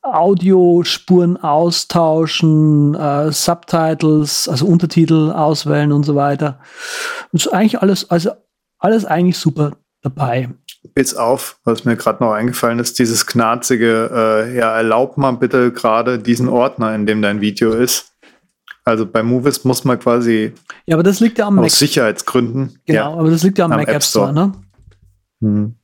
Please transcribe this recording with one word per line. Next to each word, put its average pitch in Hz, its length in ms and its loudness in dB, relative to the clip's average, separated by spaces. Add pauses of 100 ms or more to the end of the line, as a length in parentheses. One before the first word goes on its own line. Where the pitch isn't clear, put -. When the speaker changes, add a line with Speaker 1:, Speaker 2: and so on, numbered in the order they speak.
Speaker 1:
Audiospuren 175 1400 2
austauschen, 156 1600 2
äh, 147 360 -2
Subtitles, 160 1160 0
also 139 180 -2
Untertitel 165 680 2
auswählen 147 600 0
und 147 120 0
so 143 120 -2
weiter. 143 440 -2 (720)
Ist - 180 -2
eigentlich 214 320 0
alles, 196 280 0
also 175 220 0 (460)
alles 214 280 0
eigentlich 175 320 0
super 147 360 -2 (280)
dabei. 127 480 -4 (440)
Speaker 2:
Bis 135 220 0
auf, 127 500 -2
was 113 180 -2
mir 117 140 0
grad - 240 -2
noch 117 100 0
eingefallen 117 480 -2
ist, 120 200 -6
dieses 117 260 0
knarzige, 117 880 0
äh, 113 440 0
"Ja, 113 200 0
erlaub 113 400 0
mal 135 160 0
bitte 123 400 0
gerade 117 460 -2
diesen 120 280 0
Ordner, 120 480 -2
in 104 100 -2
dem 107 160 0
dein 101 200 -2
Video 107 320 0
ist." - 400 -2 (720)
Also 113 200 0
bei 110 160 -2
Movies 123 440 0
muss 127 180 -2
man 123 160 0
quasi 117 540 0 (320)
Speaker 1:
Ja, 160 100 0
aber 165 80 2
das 196 160 2
liegt 226 180 2
ja 208 100 0
am 196 120 2
Speaker 2:
aus 180 40 4
Speaker 1:
Mac. 165 80 2
Speaker 2:
Sicherheitsgründen, 127 1120 -2
Speaker 1:
Genau, 151 120 0 (160)
Speaker 2:
ja, 165 60 -8
Speaker 1:
aber 160 100 2
das 165 140 2
liegt 196 140 2
ja 180 80 2
am 160 80 0
Speaker 2:
am - 60 0
Speaker 1:
Mac 147 100 -2
Speaker 2:
App 151 60 0
Speaker 1:
App 143 80 -2
Store, 107 280 0
Speaker 2:
Store. 165 160 2
Speaker 1:
ne? 190 40 -2 (880)
Speaker 2:
Hm. 107 420 -2